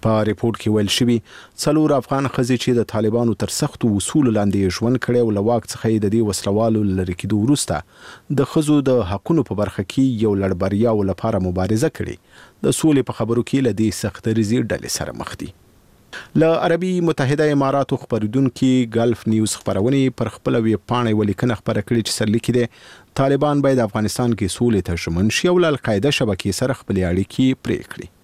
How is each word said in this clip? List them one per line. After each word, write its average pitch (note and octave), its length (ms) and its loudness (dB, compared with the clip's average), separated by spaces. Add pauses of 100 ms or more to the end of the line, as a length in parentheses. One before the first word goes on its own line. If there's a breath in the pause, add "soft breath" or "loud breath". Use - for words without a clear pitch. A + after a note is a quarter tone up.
په A2 220 2
ریپورت G#2+ 340 -2
کې G#2+ 120 0
ویل G#2 220 2
شوي، A#2+ 200 2 (460 loud breath)
څلور D3+ 320 2
افغان C3+ 320 0
ښځې B2+ 380 0
چې B2+ 140 2
د A2 120 2
طالبانو A2 440 0 (100)
تر G2+ 100 -6
سختو - 340 -2 (120)
اصولو B2+ 340 2
لاندې G2+ 300 2
یې F2+ 160 0
ژوند B2 260 0
کړی B2 200 2
او A2 120 0
له G2+ 80 0
واک A#2 240 2
څخه - 220 -10
یې G#2+ 120 2
د G2 100 2
دې A#2 140 4
وسلوالو G#2+ 540 0
له F#2+ 160 0
لرې F2+ 240 -2
کېدو G#2+ 220 -2
وروسته C3+ 320 0 (640 loud breath)
د C3 120 0
ښځو D3+ 240 2 (140)
د B2+ 100 4 (120)
حقونو C#3+ 360 0
په F#2+ 140 -6
برخه G2+ 240 -4
کې B2+ 400 0
یو G#2 160 2
لړ F#2+ 220 0
بریاو G#2 440 2
لپاره G2+ 380 -2
مبارزه F#2 520 0
کړې، - 180 -8 (500 loud breath)
د - 140 2
سولې C#3+ 280 2
په - 120 -10
خبرو A#2 280 0
کې C3+ 200 0
له G#2+ 120 0
دې A2 100 2 (120)
سختریزې A2 580 0 (140)
ډلې - 240 -8
سره D2 240 -6
مخ - 100 -10 (100)
دي. - 80 -10 (920 loud breath)
له E3 240 4
عربي E3+ 260 0 (160)
متحده D3 480 0
اماراتو C#3 480 0
خپریدونکي A#2+ 680 0 (280)
ګلف A#2 340 0
نیوز A2 300 0
خپرونې B2+ 580 0
پر A2 160 -4
خپله B2+ 320 0
ویب G#2+ 240 0
پاڼه A#2 240 0
یوه G#2+ 160 2
لیکنه A#2+ 300 -2
خپره A2 260 -2
کړې A#2 180 0
چې - 140 -6
سرلیکي A2+ 380 0
دی، A#2+ 80 2 (560 loud breath)
طالبان C#3 440 2
باید C3+ 220 2
افغانستان G#2+ 500 -2
کې G2 200 -4
سولې A2 340 0
ته E2+ 160 -4
ژمن F#2 320 0
شي F3+ 140 0
او F3+ 120 4
له D3+ 100 2
القاعده A#2+ 440 0
شبکې G#2 420 -2
سره C3 200 -2
خپلې F#2+ 280 -2
اړیکې B2+ 560 0
پرې - 300 -4
کړي. F2+ 180 -16 (100)